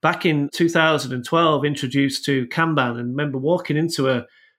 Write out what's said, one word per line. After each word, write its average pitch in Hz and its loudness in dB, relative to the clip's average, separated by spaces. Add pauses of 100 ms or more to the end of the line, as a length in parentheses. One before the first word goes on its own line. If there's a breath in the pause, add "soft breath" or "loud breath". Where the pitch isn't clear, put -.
back 175 0
in 147 2
two 170 2
thousand 156 2
and 123 -6
twelve, 156 2
introduced 139 -2
to 135 0
Kanban, 143 0
and 120 -6
remember 139 -4
walking 156 -2
into 151 0
a, 123 0 (340 soft breath)